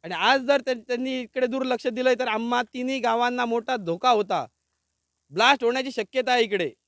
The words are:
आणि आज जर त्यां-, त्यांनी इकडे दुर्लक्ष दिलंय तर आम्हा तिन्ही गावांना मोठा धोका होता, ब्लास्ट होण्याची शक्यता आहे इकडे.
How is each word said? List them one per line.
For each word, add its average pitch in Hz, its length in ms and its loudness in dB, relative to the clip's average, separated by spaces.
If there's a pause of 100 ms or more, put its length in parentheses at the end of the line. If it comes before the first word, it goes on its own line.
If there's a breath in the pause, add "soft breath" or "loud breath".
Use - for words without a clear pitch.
आणि 175 100 -8
आज 226 280 2
जर 277 200 2
त्यां-, 254 260 -4
त्यांनी 254 340 -4
इकडे 247 260 -2
दुर्लक्ष 254 400 -2
दिलंय 254 320 2
तर 254 80 -2
आम्हा 233 340 -2 (120)
तिन्ही 254 260 -4
गावांना 240 460 0
मोठा 233 300 -2
धोका 185 340 0
होता, 202 360 2 (840)
ब्लास्ट 233 340 4
होण्याची 254 280 0
शक्यता 247 400 -4
आहे 247 120 4
इकडे. 185 280 -2 (160)